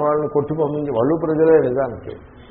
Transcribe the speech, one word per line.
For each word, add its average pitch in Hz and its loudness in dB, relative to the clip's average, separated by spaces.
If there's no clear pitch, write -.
వాళ్ళని 147 0
కొట్టి 147 -2
పంపించి, 147 -2
వాళ్ళు 131 2
ప్రజలే 160 4
నిజానికి, 123 -6